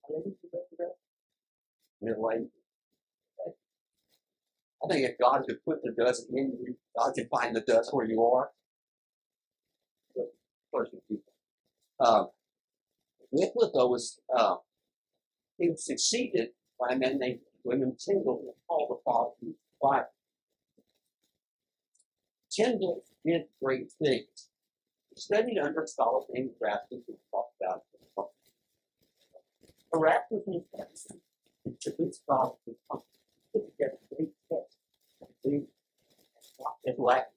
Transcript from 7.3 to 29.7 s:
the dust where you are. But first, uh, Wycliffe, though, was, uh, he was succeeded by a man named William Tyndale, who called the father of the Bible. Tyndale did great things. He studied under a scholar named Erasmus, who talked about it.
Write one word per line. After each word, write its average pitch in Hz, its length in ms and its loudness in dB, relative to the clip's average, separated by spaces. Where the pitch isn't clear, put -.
the 113 80 0
dust 117 320 4
where 123 120 2
you 110 180 2
are. 127 280 4
But 123 180 -6
first, 127 180 -2
uh, 113 260 6
Wycliffe, 196 420 2
though, 127 160 4
was, - 320 -4
uh, 107 220 4
he 170 120 2
was - 160 -6
succeeded - 680 -2
by 123 140 0
a 135 40 2
man 131 220 0
named 127 220 -2
William 127 320 0
Tyndale, 160 460 0
who - 120 -16
called 160 260 0
the - 120 -6
father 120 280 2
of - 100 -20
the - 140 -10
Bible. 135 320 4
Tyndale 196 540 0
did 165 240 0
great 131 300 -2
things. - 580 -2
He - 60 -20
studied 220 400 0
under 147 240 -2
a - 40 -8
scholar 123 420 0
named 127 220 -4
Erasmus, 107 440 -4
who - 120 -14
talked - 320 -6
about 92 200 -4
it. - 320 -10